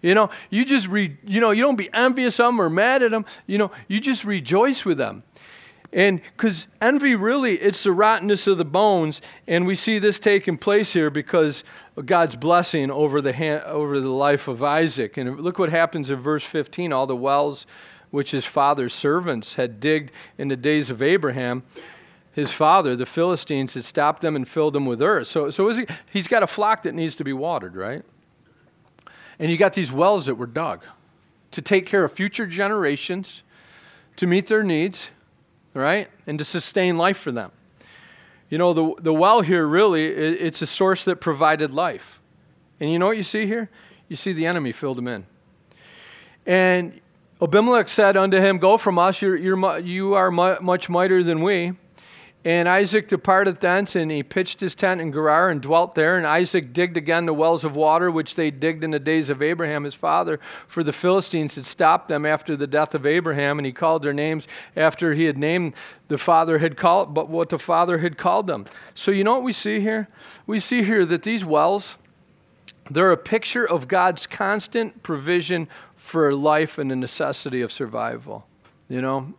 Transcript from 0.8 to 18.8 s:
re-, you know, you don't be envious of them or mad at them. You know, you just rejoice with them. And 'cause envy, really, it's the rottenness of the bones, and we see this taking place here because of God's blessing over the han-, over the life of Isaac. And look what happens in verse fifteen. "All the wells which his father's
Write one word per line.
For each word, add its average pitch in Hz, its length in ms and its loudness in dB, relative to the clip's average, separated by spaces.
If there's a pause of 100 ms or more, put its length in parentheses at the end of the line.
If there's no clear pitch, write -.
re-, 180 380 -2
you 202 160 0
know, 226 100 4
you 214 120 2
don't 277 120 4
be 196 180 -6
envious 254 460 2
of 240 80 6
them 240 140 2
or 170 100 2
mad 240 320 2
at 233 80 2
them. 220 160 -2 (220)
You 196 100 0
know, 208 140 0 (160)
you 196 100 0
just 233 240 -2
rejoice 202 640 0
with 165 140 0
them. 101 260 -4 (680)
And 196 280 4 (160)
'cause 185 320 -2 (120)
envy, 269 360 2
really, 226 400 0
it's - 260 -2
the 202 100 2
rottenness 202 540 2
of 190 120 2
the 170 60 0
bones, 170 560 0 (280)
and 175 180 2
we 190 80 0
see 220 240 -2
this 202 220 0
taking 196 360 2
place 208 360 2
here 160 180 2
because 151 540 0 (320)
of 123 100 -12
God's 165 300 2
blessing 156 560 0
over 143 280 0
the 135 120 0
han-, 151 340 -2
over 147 340 -2
the 131 100 -2
life 139 360 2
of 123 160 -6
Isaac. 143 540 0
And 135 240 -6
look 175 180 -6
what 175 120 0
happens 165 380 -2
in 131 120 -4
verse 147 240 -2
fifteen. 160 480 -6
"All 131 140 0
the 131 100 -2
wells 139 500 -2 (440)
which 139 200 -4
his 135 140 -4
father's 139 500 0